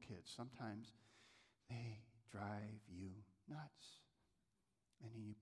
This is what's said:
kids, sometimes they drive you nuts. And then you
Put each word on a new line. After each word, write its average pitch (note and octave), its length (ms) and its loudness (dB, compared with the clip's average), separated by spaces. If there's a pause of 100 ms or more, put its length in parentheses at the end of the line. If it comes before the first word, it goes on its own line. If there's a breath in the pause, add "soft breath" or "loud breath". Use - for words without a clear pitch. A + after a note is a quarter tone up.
kids, F2 280 -2
sometimes A#2 580 2 (760 soft breath)
they A#2 300 2 (320)
drive G#2 580 4
you F#2 220 2 (360)
nuts. - 540 -4 (1000)
And A2+ 100 -2
then A2+ 100 0
you G#2 180 2